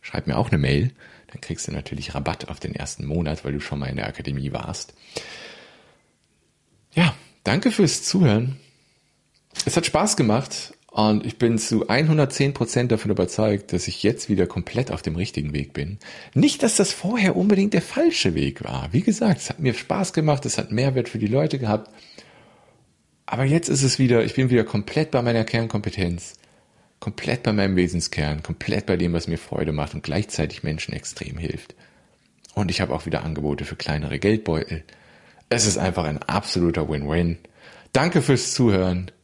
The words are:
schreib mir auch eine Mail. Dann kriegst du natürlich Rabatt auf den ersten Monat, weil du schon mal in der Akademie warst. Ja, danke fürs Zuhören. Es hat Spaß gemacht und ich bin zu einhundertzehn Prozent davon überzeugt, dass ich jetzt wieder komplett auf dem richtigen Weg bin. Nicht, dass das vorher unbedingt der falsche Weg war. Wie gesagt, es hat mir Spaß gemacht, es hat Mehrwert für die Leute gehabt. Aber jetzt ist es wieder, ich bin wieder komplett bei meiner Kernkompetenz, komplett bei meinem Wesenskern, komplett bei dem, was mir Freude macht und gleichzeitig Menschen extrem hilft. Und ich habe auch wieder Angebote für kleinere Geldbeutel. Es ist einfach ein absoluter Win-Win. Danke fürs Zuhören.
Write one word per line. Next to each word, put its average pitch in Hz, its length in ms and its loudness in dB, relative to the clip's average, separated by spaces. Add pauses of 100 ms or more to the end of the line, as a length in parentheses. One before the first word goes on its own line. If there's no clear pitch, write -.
schreib - 260 -6
mir 64 100 0
auch - 120 2
eine - 80 2
Mail. 69 340 2 (360)
Dann - 140 -20
kriegst - 260 -8
du - 40 -8
natürlich 71 440 -8
Rabatt 71 340 -4
auf - 100 -12
den - 140 -8
ersten - 320 -8
Monat, 76 380 -2
weil 71 100 -4
du 71 60 -4
schon 73 200 -6
mal 69 80 -4
in 67 100 -6
der - 100 -4
Akademie 69 460 -6
warst. - 400 -8 (2000)
Ja, 165 200 4 (300)
danke 180 280 2
fürs - 320 2
Zuhören. 135 540 4 (1080)
Es - 100 -2
hat 165 100 2
Spaß 185 320 2
gemacht 120 560 0 (140)
und 107 400 2
ich 117 100 -8
bin 117 220 2
zu 110 280 0
einhundertzehn 143 680 2
Prozent 120 360 0
davon 107 200 0
überzeugt, 101 640 0
dass 90 140 0
ich - 140 -8
jetzt 117 280 0
wieder 92 180 4
komplett - 440 -4
auf - 120 -6
dem 80 120 -2
richtigen 73 380 -4
Weg 71 200 -4
bin. 80 260 -6 (340)
Nicht, - 300 4
dass 226 120 2
das - 160 2
vorher 202 440 0
unbedingt 196 400 4
der 165 80 4
falsche 320 500 2
Weg 69 300 -2
war. - 300 -6
Wie 135 80 4
gesagt, 214 400 2
es - 100 -10
hat - 80 -10
mir 131 160 2
Spaß - 380 -2
gemacht, 151 320 2
es - 120 -2
hat - 140 -4
Mehrwert 131 380 0
für 113 100 -6
die 110 80 0
Leute 143 320 2
gehabt. 107 320 0 (1300)
Aber 120 200 -2
jetzt 156 240 2
ist 135 120 2
es 131 160 2
wieder, 120 260 6
ich 110 120 -2
bin 131 160 4
wieder 117 140 6
komplett 151 440 -2
bei 123 140 2
meiner 117 220 2
Kernkompetenz, 98 880 -2 (680)
komplett - 420 -4
bei 110 120 0
meinem 98 220 2
Wesenskern, 80 680 0
komplett - 420 -4
bei 92 120 0
dem, 87 160 0
was 82 140 -2
mir 82 120 -2
Freude - 320 -4
macht 76 240 -4
und 76 80 -10
gleichzeitig - 580 -4
Menschen 78 320 -6
extrem - 440 -12
hilft. - 360 -8 (800)
Und 101 160 -2
ich 82 120 -2
habe 71 120 -2
auch 64 140 -6
wieder 78 160 -2
Angebote 73 420 -4
für - 120 -10
kleinere 73 420 -4
Geldbeutel. 85 640 0 (680)
Es 117 160 2
ist 98 120 0
einfach 90 260 0
ein 76 180 -2
absoluter 87 640 0
Win-Win. 78 520 0 (540)
Danke 160 280 4
fürs 131 320 2
Zuhören. 92 560 2 (140)